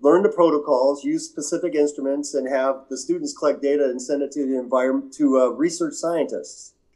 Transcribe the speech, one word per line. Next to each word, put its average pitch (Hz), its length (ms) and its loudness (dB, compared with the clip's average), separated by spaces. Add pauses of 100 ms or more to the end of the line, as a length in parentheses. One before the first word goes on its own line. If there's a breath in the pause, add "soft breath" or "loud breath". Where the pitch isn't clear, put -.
learn 165 220 6
the 208 80 4
protocols, 151 720 2
use 285 220 -2
specific 175 480 -6
instruments, 147 600 -2
and 127 140 -2
have 135 400 0
the 135 80 -8
students 160 400 -4
collect 139 240 0
data 143 240 2
and 127 160 -2
send 143 220 -4
it 139 100 -4
to 143 140 -4
the 131 120 -2
environment, 131 560 0
to, 135 260 2
uh, 127 80 4
research 151 460 -2
scientists. - 760 -6 (240)